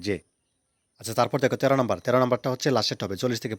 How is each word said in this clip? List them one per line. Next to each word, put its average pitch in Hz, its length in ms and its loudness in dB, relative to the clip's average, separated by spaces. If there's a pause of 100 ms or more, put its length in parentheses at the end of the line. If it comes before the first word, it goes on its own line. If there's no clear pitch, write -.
জে। 98 120 -2 (840)
আচ্ছা, 113 200 -10
তারপর 120 240 2
দেখো 123 180 2
তেরো 135 180 4
নাম্বার, 107 240 0
তেরো 123 180 4
নাম্বারটা 123 300 0
হচ্ছে 127 240 -2
লাস্ট 107 140 2
সেটটা - 160 -6
হবে 95 160 -6
চল্লিশ 123 220 -2
থেকে 110 140 -6